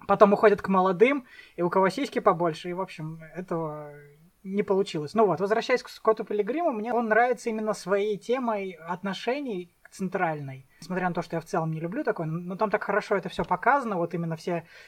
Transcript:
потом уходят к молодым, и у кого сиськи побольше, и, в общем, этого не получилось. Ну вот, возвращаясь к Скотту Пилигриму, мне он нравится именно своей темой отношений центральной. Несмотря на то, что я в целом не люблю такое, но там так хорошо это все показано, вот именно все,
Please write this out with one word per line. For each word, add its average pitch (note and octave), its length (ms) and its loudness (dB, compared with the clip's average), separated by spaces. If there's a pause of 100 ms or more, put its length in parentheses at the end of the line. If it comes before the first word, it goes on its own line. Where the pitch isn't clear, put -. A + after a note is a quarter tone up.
потом G3 260 8
уходят G3+ 280 6
к - 80 -6
молодым, F#3+ 560 4 (320)
и E3+ 40 -2
у F3 80 2
кого F#3+ 200 4
сиськи C4+ 300 -4
побольше, F3 500 2
и, F3 40 -6
в F3+ 80 -8
общем, D#3+ 380 -10 (160)
этого D#3 560 -8 (520)
не G3 200 -2
получилось. F#3+ 500 -2
Ну A3+ 120 4
вот, F3+ 160 2
возвращаясь A3 420 0
к - 60 -16
Скотту A3 340 0
Пилигриму, B3+ 480 0
мне A3 220 -4
он A#3 160 0
нравится A#3+ 400 2
именно G#3+ 240 -2
своей G3+ 440 0
темой A3+ 540 -2 (160)
отношений G3 840 -4 (180)
центральной. D#3 760 -4 (160)
Несмотря F3+ 280 -2
на E3 40 -4
то, F3 80 -2
что - 140 -6
я E3 40 0
в - 60 -14
целом D#3+ 260 -2
не D#3 80 -4
люблю F#3+ 240 -4
такое, F3 220 -2
но F3 300 -6
там G#3 160 0
так G#3+ 120 0
хорошо G3+ 320 0
это F3+ 140 -2
все - 160 -4
показано, A#3+ 520 2
вот E3+ 180 -2
именно E3 200 -4
все, E3+ 280 -4 (240)